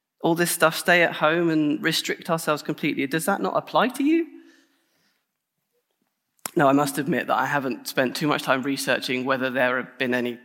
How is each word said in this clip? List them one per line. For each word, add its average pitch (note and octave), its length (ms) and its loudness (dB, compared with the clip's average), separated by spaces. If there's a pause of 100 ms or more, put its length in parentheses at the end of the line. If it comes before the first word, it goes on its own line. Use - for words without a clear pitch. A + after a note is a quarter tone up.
(220)
all E3+ 140 2
this E3+ 160 0
stuff, D#3+ 240 2
stay F3 280 4
at D#3+ 140 2
home E3 320 2
and D3+ 340 0
restrict - 460 -2
ourselves D#3+ 340 -2
completely. D3 420 -2
Does D#3+ 200 -4
that G3 160 0
not F#3 140 -2
apply D#3+ 340 2
to C4 140 -4
you?" D#4+ 220 2 (2250)
Now, C#3+ 140 4
I - 20 6
must C#3 260 2
admit D3 300 -2
that A2+ 100 0
I B2 80 0
haven't C3+ 420 -4
spent B2+ 280 0
too D#3 120 -2
much C3+ 160 0
time C3 200 0
researching C3 600 -2
whether C3 240 -2
there B2+ 280 0
have A#2+ 200 -8
been B2+ 160 -2
any A#2+ 320 -2